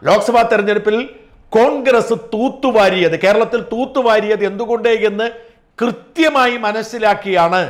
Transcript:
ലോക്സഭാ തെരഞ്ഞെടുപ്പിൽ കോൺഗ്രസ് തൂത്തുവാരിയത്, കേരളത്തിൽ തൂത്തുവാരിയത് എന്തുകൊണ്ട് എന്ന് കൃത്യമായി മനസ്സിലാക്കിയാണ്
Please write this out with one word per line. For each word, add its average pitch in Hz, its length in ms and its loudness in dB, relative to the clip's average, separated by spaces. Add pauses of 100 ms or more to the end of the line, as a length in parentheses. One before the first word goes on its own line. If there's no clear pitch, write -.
ലോക്സഭാ 214 320 2 (100)
തെരഞ്ഞെടുപ്പിൽ 208 460 0 (600)
കോൺഗ്രസ് 240 600 2 (160)
തൂത്തുവാരിയത്, 214 880 0
കേരളത്തിൽ 208 380 2 (120)
തൂത്തുവാരിയത് 226 760 0
എന്തുകൊണ്ട് 226 440 -2 (180)
എന്ന് 208 160 -4 (540)
കൃത്യമായി 254 840 0
മനസ്സിലാക്കിയാണ് 208 1040 0